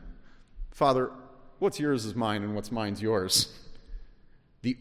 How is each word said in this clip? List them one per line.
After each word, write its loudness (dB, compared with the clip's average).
"Father, 4
what's 2
yours 2
is -6
mine 0
and -2
what's -4
mine's -2
yours." 2
The -2